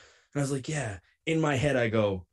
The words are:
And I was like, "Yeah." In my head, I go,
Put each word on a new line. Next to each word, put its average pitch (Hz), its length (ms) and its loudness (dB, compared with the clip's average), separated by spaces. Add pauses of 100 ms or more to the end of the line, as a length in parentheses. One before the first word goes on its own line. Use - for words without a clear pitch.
(340)
And - 20 -6
I 143 40 0
was 135 120 0
like, 135 160 -4
"Yeah." 123 320 -6 (260)
In 160 140 2
my 147 160 2
head, 135 200 2
I 120 140 2
go, 104 420 0